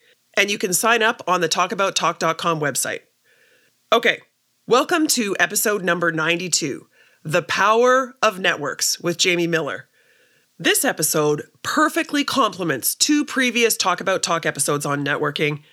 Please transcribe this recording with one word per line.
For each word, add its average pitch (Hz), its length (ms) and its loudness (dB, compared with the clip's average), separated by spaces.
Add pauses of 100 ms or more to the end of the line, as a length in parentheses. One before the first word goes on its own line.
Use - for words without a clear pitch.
(360)
and 202 160 2
you 208 60 -2
can 190 160 -2
sign 226 280 2
up 226 240 0
on 180 140 2
the 165 80 2
talk 180 240 0
about 196 240 -2
talk 165 240 0
dot 160 180 0
com 165 220 0
website. 131 440 -4 (880)
Okay, 226 260 2 (480)
welcome 302 400 2
to 208 320 -2
episode 202 420 0
number 175 300 0
ninety-two, 160 760 -2 (360)
The 165 180 0
Power 240 800 2
of 202 160 2
Networks 170 640 -2
with 170 180 -4
Jamie 175 300 2
Miller. 151 380 -2 (760)
This 339 220 2
episode 151 600 0 (200)
perfectly 302 640 0
complements 175 680 0
two 294 300 2
previous 240 540 0
Talk 180 240 0
About 185 200 0
Talk 165 240 -2
episodes 147 400 -2
on 143 200 -2
networking, 147 560 -2 (120)